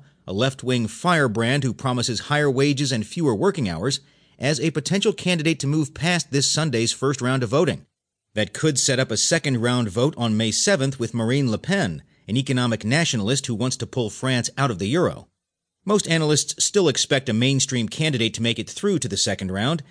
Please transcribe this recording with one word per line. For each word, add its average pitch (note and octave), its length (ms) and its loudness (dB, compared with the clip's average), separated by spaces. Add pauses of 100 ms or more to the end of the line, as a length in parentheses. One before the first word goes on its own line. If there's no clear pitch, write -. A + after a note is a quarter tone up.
(260)
a F2 60 -6
left-wing A#2+ 540 0
firebrand C3+ 800 2
who A#2+ 100 0
promises B2 460 -2
higher D3 300 2
wages C#3 420 2
and A2 120 0
fewer D3 300 0
working C#3+ 340 0
hours, F#2 320 -2 (380)
as C#3+ 220 0
a D#3+ 100 0
potential F#3+ 420 0
candidate E3 460 0
to - 80 -4
move D3+ 260 0
past E3+ 380 -2
this C3+ 180 2
Sunday's A#2 440 0
first C3+ 280 -2
round B2+ 220 0
of A#2 60 -2
voting. C3+ 360 0 (500)
That G#2+ 180 -2
could D#3 260 0
set B2+ 220 2
up C3 100 0
a A2+ 60 -2
second C#3 440 0
round A#2+ 280 2
vote A#2+ 280 0
on A2+ 200 0
May A2 160 2
seventh C#3 480 0
with A#2 140 -4
Marine A#2+ 360 2
Le A2 80 0
Pen, C3 460 -2 (240)
an G2 80 0
economic B2+ 480 0
nationalist C3 640 0
who A#2+ 80 -2
wants B2 220 -2
to - 80 -6
pull A2+ 240 -4
France B2+ 460 -2
out C#3 140 2
of G2 80 -4
the F#2+ 80 -2
euro. C3+ 400 0 (580)
Most G3+ 220 2
analysts D#3 560 2
still G3 240 2
expect C3+ 420 0
a A#2+ 40 0
mainstream C3 560 0
candidate C3 460 0
to A2 80 -4
make A#2 160 0
it G#2+ 100 -6
through G3 300 0
to B2+ 100 -4
the G2+ 80 -6
second G2 340 -2
round B2 400 -2